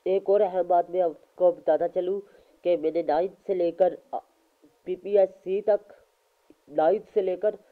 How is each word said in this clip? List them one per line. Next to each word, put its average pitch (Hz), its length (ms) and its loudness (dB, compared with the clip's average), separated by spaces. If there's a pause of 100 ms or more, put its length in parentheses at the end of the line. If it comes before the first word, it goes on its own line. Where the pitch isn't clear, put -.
एक 190 240 -2
और 202 120 4
अहम 185 260 -2
बात 175 240 0
मैं 180 100 -2
आपको 175 500 0
बताना 170 380 0
चलूँ 185 300 -4 (440)
कि 175 140 2
मैंने 156 260 -2
ninth 160 440 -2
से 202 80 -2
लेकर, 170 420 0 (160)
अ, - 60 -8 (680)
पीपीएससी 185 760 0
तक, 208 180 2 (880)
ninth 160 420 0
से 208 100 0
लेकर 185 340 -2 (140)